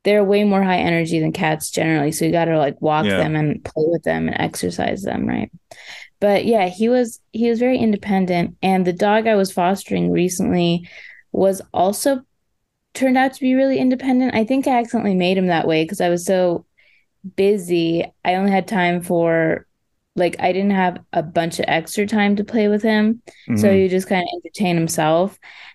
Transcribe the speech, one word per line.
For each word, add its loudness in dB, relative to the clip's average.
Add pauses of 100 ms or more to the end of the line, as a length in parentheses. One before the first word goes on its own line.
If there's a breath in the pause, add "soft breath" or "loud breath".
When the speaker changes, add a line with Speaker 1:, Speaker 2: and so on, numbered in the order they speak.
Speaker 1:
they're 4
way 2
more 2
high 2
energy 0
than -2
cats -2
generally. 0
So -4
you 0
gotta, 0
like, -2
walk 0
Speaker 2:
Yeah. 0
Speaker 1:
them -2
and -2
play -4
with -2
them -2
and -4
exercise -4
them, -4
right? -4 (680 loud breath)
But 2
yeah, 2
he -2
was, 0 (120)
he 0
was 0
very 0
independent. 0
And 2
the 0
dog 2
I 2
was 0
fostering -2
recently 0 (440 loud breath)
was 0 (140)
also 0 (720)
turned 0
out 0
to -20
be 2
really 2
independent. 0
I 0
think 0
I 2
accidentally 0
made 2
him 2
that 2
way 2
'cause -6
I 2
was 0
so 0 (720 soft breath)
busy. 0 (200)
I 2
only 0
had 2
time 0
for, 0 (480)
like, 0
I 2
didn't 0
have 0 (140)
a -2
bunch -4
of -4
extra -2
time 0
to -2
play 0
with 0
him. 0 (340 loud breath)
So 4
Speaker 2:
Mm-hmm. 6
Speaker 1:
he 4
just -2
kinda 0 (100)
entertained -2
himself. 0 (360 loud breath)